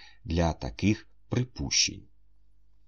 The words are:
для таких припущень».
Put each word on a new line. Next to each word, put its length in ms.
для 280
таких 540
припущень». 800